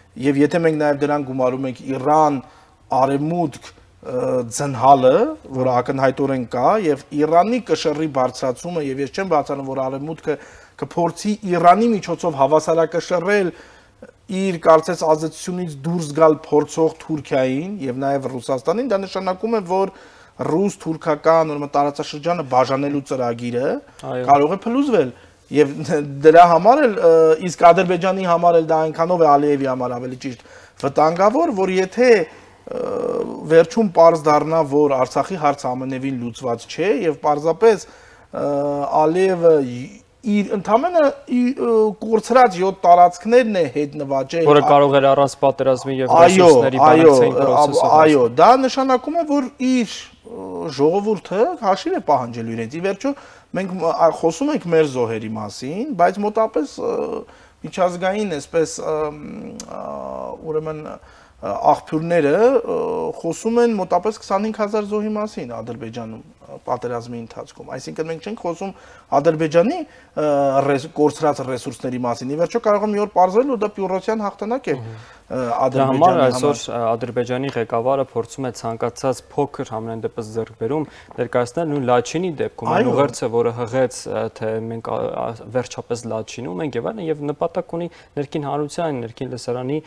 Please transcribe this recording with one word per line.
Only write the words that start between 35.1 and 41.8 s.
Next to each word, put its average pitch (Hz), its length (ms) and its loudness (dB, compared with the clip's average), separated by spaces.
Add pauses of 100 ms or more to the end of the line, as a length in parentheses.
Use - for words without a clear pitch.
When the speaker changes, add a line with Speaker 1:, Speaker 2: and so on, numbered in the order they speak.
Speaker 1:
հարցը 143 300 -2
ամենևին 131 500 -6
լուծված 120 480 -8
չէ, 180 300 -2
և 165 200 -2
պարզապես, 165 680 2 (380)
ը, 143 260 -6 (420)
Ալիևը 170 600 4 (680)
իր 208 260 0
ընդամենը 262 520 0 (240)
ի-, 247 280 0
ը, 240 200 -2 (200)